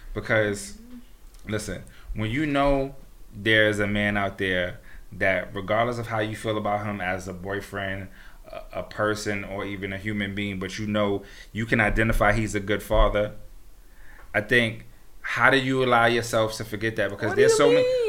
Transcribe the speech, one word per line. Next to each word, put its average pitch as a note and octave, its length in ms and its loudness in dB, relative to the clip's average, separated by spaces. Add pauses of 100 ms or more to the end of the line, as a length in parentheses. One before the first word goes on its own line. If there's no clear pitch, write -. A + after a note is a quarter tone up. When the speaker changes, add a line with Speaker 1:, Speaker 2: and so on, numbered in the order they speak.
(140)
Speaker 1:
Because, G#2 640 0 (720)
listen, G2+ 360 -6 (300)
when A2 180 -4
you D3 140 -2
know C#3 500 2 (380)
there's G#2+ 460 4
a G#2 80 0
man G#2 300 0
out G2 200 -2
there F2+ 420 0 (340)
that, F#2+ 420 0
regardless A2+ 440 0
of A2+ 80 -6
how A2+ 120 -2
you A2 160 -2
feel G#2+ 220 -2
about G#2 280 -2
him G#2 160 -4
as F#2 260 -4
a F#2+ 60 -8
boyfriend, G2 760 -6 (440)
a, - 280 -12
a F2 40 -6
person, G#2 600 -2
or G2 220 -6
even G2 280 -6
a F#2+ 40 -6
human G2+ 380 -4
being, G2+ 240 -4
but F#2+ 200 -6
you G#2+ 80 -6
know G#2 360 2 (280)
you A2 140 -4
can A#2 140 2
identify G#2+ 540 4
he's G#2+ 220 -2
a G#2 40 -2
good G2 240 -2
father, G#2 500 2 (1000)
I G#2 80 2
think, A2+ 440 0 (360)
how A#2+ 280 4
do C3+ 80 6
you C3 260 2
allow A#2+ 220 6
yourself A2+ 480 2
to A#2 100 -8
forget A2 320 -4
that? G2+ 140 0
Because G2 200 -4
Speaker 2:
What F#4+ 60 -2
do G4+ 60 6
Speaker 1:
there's A4 100 8
Speaker 2:
you A4 60 4
Speaker 1:
so - 120 6
many, B4+ 140 6 (260)